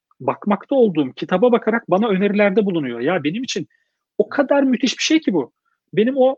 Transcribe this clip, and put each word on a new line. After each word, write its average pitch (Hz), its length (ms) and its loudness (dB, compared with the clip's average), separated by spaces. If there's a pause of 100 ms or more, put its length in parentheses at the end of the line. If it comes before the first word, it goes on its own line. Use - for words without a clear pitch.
(200)
bakmakta 190 560 -4
olduğum 160 380 2
kitaba 185 380 0
bakarak 226 380 0
bana 196 180 2
önerilerde 202 580 2
bulunuyor. 147 340 -4
Ya 156 240 -2
benim 180 200 -4
için 202 240 -8 (500)
o - 120 0
kadar 277 340 0
müthiş 254 340 0
bir - 60 -6
şey 311 160 2
ki 254 140 -2
bu. 143 200 -2 (400)
Benim 226 240 0
o, 262 200 2